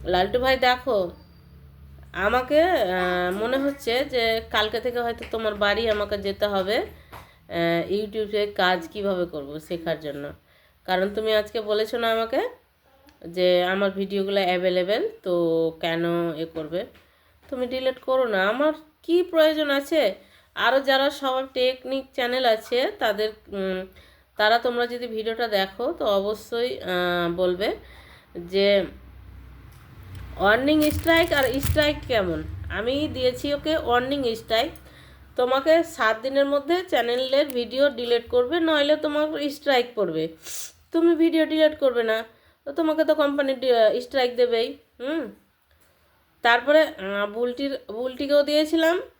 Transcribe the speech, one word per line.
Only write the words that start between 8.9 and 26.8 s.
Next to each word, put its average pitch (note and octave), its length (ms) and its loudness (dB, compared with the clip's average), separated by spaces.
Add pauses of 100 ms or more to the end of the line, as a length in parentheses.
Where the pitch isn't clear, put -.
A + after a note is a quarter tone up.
করব D3 320 -10
শেখার D#3+ 420 -6
জন্য। D3 320 -10 (520)
কারণ F#3 300 -2
তুমি A3 200 0
আজকে G#3+ 260 0
বলেছো G#3+ 380 -2
না A3+ 140 0
আমাকে A3+ 360 -2 (760)
যে F3+ 380 2
আমার F#3+ 260 0
ভিডিওগুলো G3 500 -2
অ্যাভেলেবল, F#3 680 0 (140)
তো F3+ 120 -2 (460)
কেন E3 240 -2 (280)
এ D#3 220 -6
করবে? D#3+ 320 -6 (640)
তুমি B3 180 -4
ডিলিট C4 320 -4
করো C4 280 0
না, G3 220 2
আমার C#4 240 2 (300)
কি E4+ 200 2
প্রয়োজন D#4 480 2
আছে? C#4 440 2 (400)
আরও A#3+ 260 2
যারা C4+ 300 2
সবার C4+ 420 -4
টেকনিক C4 600 -2
চ্যানেল B3+ 320 -2
আছে A#3+ 540 0
তাদের, G#3+ 300 0 (200)
উম, F#3+ 380 -6 (500)
তারা G#3+ 220 4
তোমরা A#3+ 280 0
যদি A#3+ 200 -8
ভিডিওটা A3+ 420 -4
দেখো F#3+ 440 -2
তো A3+ 120 -6
অবশ্যই, G#3+ 800 -2